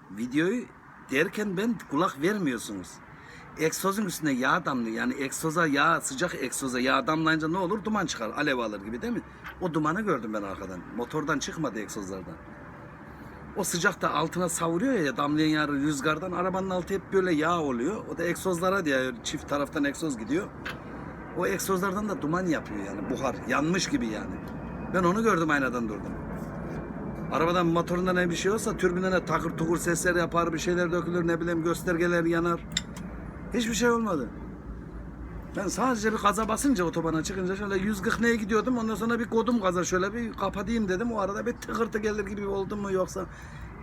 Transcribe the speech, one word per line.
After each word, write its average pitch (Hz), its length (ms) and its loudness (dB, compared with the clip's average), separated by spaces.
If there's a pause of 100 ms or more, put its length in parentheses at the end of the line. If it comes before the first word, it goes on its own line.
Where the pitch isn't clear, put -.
(120)
Videoyu 147 540 0 (460)
derken 185 460 0
ben 226 180 0 (160)
kulak 139 300 0
vermiyorsunuz. 139 680 0 (680)
Egzozun 190 480 0
üstüne 156 260 0
yağ 135 340 2
damlıyor. 120 300 -2
Yani 120 180 0
egzoza 156 540 0
yağ, 147 340 4
sıcak 160 340 -2
egzoza 127 440 -2
yağ 131 280 4
damlayınca 160 400 2
ne 165 100 0
olur? 190 260 0
Duman 214 220 2
çıkar, 113 240 -4
alev 143 280 2
alır 107 240 -2
gibi 113 200 -6
değil 240 120 -2
mi? 175 80 -2 (400)
O 175 120 -2
dumanı 160 280 2
gördüm 127 320 0
ben 107 100 -2
arkadan. 95 360 -8 (160)
Motordan 143 440 -2
çıkmadı, 165 400 -4
egzozlardan. 95 560 -8 (1200)
O 202 80 -2
sıcak 180 380 0
da 165 120 2
altına 160 360 0
savuruyor 170 440 2
ya, 147 240 2
damlayan 151 320 4
yağı 156 180 4
rüzgardan. 151 640 0
Arabanın 185 380 0
altı 185 240 -2
hep 190 200 -4
böyle 185 200 4
yağ 160 260 4
oluyor. 147 540 0
O 139 40 -8
da 165 60 -2
egzozlara 180 600 0
diye 131 260 2 (120)
çift - 260 -6
taraftan 143 340 0
egzoz 143 340 0
gidiyor. 135 300 -2 (920)
O 175 100 0
egzozlardan 190 640 0
da 160 120 -2
duman 170 240 0
yapıyor 107 400 -2
yani, 101 240 -6
buhar. 123 260 0 (120)
Yanmış 156 420 2
gibi 120 180 0
yani. 98 280 -4 (580)
Ben 180 100 4
onu 196 200 4
gördüm, 170 260 4
aynadan 123 400 2
durdum. 95 240 -6 (1160)
Arabadan, 170 340 4
motorunda 170 480 2
ne 180 160 4
bir 170 60 0
şey 185 160 2
olsa 220 260 0
türbinene 180 480 2
takır 165 320 0
tukur 165 200 2
sesler 170 380 2
yapar, 170 380 2
bir 160 60 0
şeyler 175 320 2
dökülür, 170 360 2
ne 170 140 2
bileyim 170 220 0
göstergeler 170 600 2
yanar. 170 420 2 (880)
Hiçbir 233 200 0
şey 226 160 4
olmadı. 202 400 2 (1300)
Ben 190 120 -2
sadece 220 460 2
bir 214 40 0
gaza 202 300 2
basınca, 220 360 4
otobana 160 400 2
çıkınca 190 320 -2
şöyle 196 220 0
yüz 196 240 0
kırk - 180 0
neye 233 160 6
gidiyordum. 214 420 2
Ondan 220 180 0
sonra 226 240 2
bir 226 100 -2
kodum 226 320 4
gaza, 180 220 4
şöyle 190 300 2
bir 233 200 -4
kapatayım 202 560 0
dedim. 208 220 0
O 214 80 0
arada 202 260 0
bir 240 80 2
tıkırtı 220 460 -2
gelir 208 260 0
gibi 202 220 -4
oldu 196 280 -2
mu 202 160 -2
yoksa 185 340 0 (580)